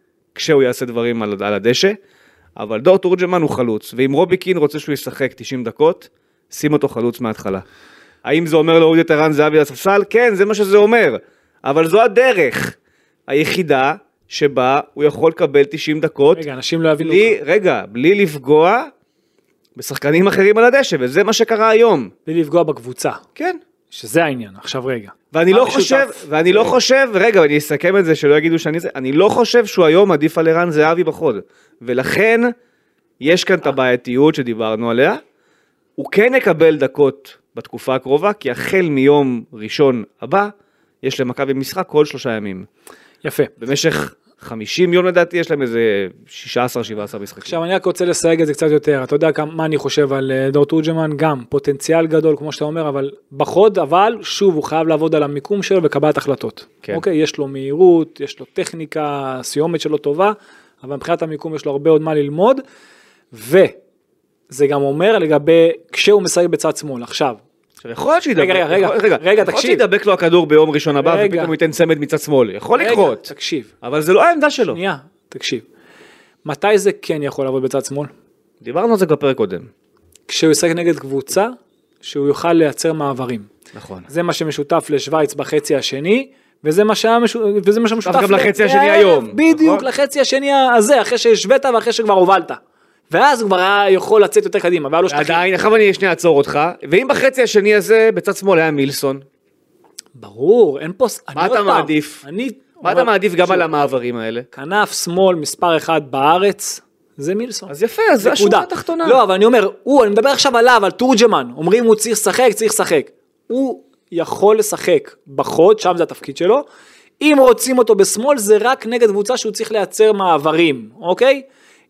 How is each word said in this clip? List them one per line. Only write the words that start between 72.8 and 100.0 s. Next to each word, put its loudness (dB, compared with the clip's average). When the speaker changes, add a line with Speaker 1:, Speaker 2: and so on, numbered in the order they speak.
Speaker 2:
רגע, -2
Speaker 1:
לקרות. 0
Speaker 2:
תקשיב. -10
Speaker 1:
אבל -4
זה 2
לא 6
העמדה 2
שלו. -2
Speaker 2:
שנייה, -6
תקשיב. -8
מתי 0
זה 0
כן -6
יכול -6
לעבוד -2
בצד -4
שמאל? -8
Speaker 1:
דיברנו -2
על 2
זה 2
כבר 0
פרק -2
קודם. -4
Speaker 2:
כשהוא 0
ישחק 0
נגד -2
קבוצה, -4
שהוא -4
יוכל 0
לייצר 0
מעברים. -6
Speaker 1:
נכון. -18
Speaker 2:
זה -4
מה -2
שמשותף -4
לשוויץ -2
בחצי -2
השני, -2
וזה 2
מה 2
שהיה 2
משו-, 0
וזה 2
מה 0
שמשותף -2
Speaker 1:
גם 0
Speaker 2:
ל-, 6
Speaker 1:
לחצי 2
השני 4
Speaker 2:
אה, 4
Speaker 1:
היום, 2
Speaker 2:
בדיוק, 4
Speaker 1:
נכון? -4
Speaker 2:
לחצי -2
השני 0
הזה, 4
אחרי -4
שהשווית 2
ואחרי 0
שכבר 0
הובלת. 2
ואז 2
הוא -2
כבר 2
היה 2
יכול 4
לצאת 2
יותר -4
קדימה, -2
והיה 2
לו 0
שטחים. -2
Speaker 1:
עדיין, 0
עכשיו 2
אני 4
שנייה -2
אעצור 2
אותך, 0
ואם 2
בחצי 0
השני 2
הזה, 4
בצד -4
שמאל 2
היה 0
מילסון? -4